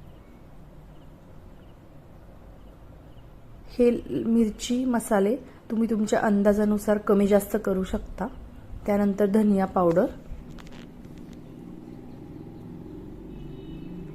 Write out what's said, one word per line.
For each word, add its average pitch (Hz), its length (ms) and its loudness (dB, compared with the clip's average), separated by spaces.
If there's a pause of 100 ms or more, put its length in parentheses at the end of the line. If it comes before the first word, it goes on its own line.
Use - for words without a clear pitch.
(3750)
हे 240 120 6
ल-, - 360 -2
मिरची 233 580 2
मसाले 226 520 2 (340)
तुम्ही 226 200 2
तुमच्या 214 300 2
अंदाजानुसार 208 800 4
कमी 202 280 4
जास्त 202 380 4
करू 190 200 0
शकता. - 420 -6 (600)
त्यानंतर 202 400 4
धनिया 202 400 4
पावडर. 180 400 4 (4000)